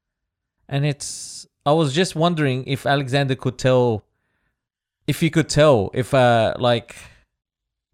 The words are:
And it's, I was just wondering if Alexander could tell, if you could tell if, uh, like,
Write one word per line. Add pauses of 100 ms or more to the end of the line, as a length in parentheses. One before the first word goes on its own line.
(680)
And
it's, (180)
I
was
just
wondering
if
Alexander
could
tell, (1040)
if
you
could
tell
if,
uh,
like, (1000)